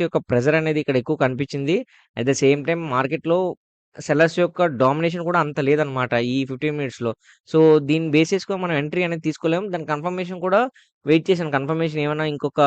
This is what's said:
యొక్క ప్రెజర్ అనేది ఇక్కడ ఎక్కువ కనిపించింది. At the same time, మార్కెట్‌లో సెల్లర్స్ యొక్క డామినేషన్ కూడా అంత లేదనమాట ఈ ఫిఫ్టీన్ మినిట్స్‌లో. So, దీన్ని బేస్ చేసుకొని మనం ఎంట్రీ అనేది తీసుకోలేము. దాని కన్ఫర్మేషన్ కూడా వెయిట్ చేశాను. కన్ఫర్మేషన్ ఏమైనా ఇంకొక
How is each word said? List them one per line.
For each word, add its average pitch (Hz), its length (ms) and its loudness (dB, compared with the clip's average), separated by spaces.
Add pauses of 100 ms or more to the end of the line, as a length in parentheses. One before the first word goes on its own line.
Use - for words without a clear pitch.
యొక్క 160 140 -2 (120)
ప్రెజర్ 135 300 2
అనేది 156 220 0
ఇక్కడ 135 180 0
ఎక్కువ 147 240 -2
కనిపించింది. 139 500 -2 (420)
At 117 120 -4
the 135 140 2
same 143 260 4
time, 170 120 -2 (140)
మార్కెట్‌లో 156 440 0 (560)
సెల్లర్స్ 160 440 2
యొక్క 175 260 2 (160)
డామినేషన్ 160 460 0
కూడా 175 160 0
అంత 147 240 -4
లేదనమాట 139 460 0 (200)
ఈ - 20 -2 (140)
ఫిఫ్టీన్ 147 300 -4
మినిట్స్‌లో. 120 320 -4 (380)
So, 160 100 4 (300)
దీన్ని 160 260 0
బేస్ 160 180 4
చేసుకొని 190 320 -4
మనం 170 160 -2
ఎంట్రీ 151 260 -4
అనేది 170 200 -6
తీసుకోలేము. 165 460 -2
దాని 160 200 -6
కన్ఫర్మేషన్ 180 520 -6
కూడా 190 160 4 (440)
వెయిట్ 160 240 4
చేశాను. 170 280 0
కన్ఫర్మేషన్ 156 480 -2
ఏమైనా 151 280 -2
ఇంకొక 143 340 -2